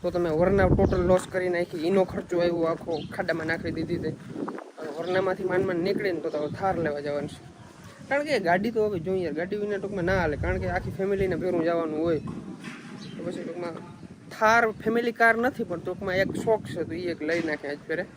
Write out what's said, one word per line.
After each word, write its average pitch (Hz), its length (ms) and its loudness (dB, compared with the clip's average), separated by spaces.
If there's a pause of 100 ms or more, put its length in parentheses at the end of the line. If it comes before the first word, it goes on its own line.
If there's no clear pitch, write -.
તો 180 80 0
તમે 175 200 0
વરના 185 380 6
ટોટલ 185 380 6
લોસ 180 260 6
કરી 185 160 0
નાખી, 175 380 0
એનો 190 180 6
ખર્ચો 185 360 -2
આવ્યો 170 240 2
આખો 160 360 -2 (140)
ખાડામાં 165 320 -2
નાખી 165 240 -2
દીધી 160 280 -2
તે. 156 160 -4 (640)
અને 156 200 -8
વરનામાંથી 185 460 0
માંડ 185 200 2
માંડ 180 160 0
નીકળે 196 320 0
ને, 160 80 -2
તો 160 100 -4
તમે 151 180 -2
થાર 190 300 0
લેવા 147 220 -2
જવાનું 143 280 -4
છે. - 80 -12 (720)
કારણ 285 160 0
કે 285 160 2
ગાડી 190 300 2
તો 214 180 2
હવે 190 120 -2
જોઈએ 185 240 -2
યાર, 147 100 -4
ગાડી 185 220 -4
વિના 202 200 -2
ટૂંકમાં 196 280 -4
ના 190 160 4
હાલે, 151 160 0
કારણ 180 240 -2
કે 185 100 -2
આખી 185 200 -2
ફેમિલીને 190 460 0
ભેરું 170 280 0
જવાનું 165 360 0
હોય. 165 200 2 (960)
તો - 80 -10
પછી - 180 -6
ટૂંકમાં 170 320 -8 (640)
થાર 226 340 6
ફેમિલી 233 400 0
કાર 226 240 6
નથી, 233 280 0
પણ 175 160 -4
ટૂંકમાં 185 340 -4
એક 190 300 0
શોખ 220 200 2
છે, 170 200 -4
તો 147 80 -8
એ 180 140 -6
એક 165 160 -4
લઈ 165 240 0
નાખે 147 220 -4
આજ 147 100 -6 (100)
ફેરે. 165 180 -4 (100)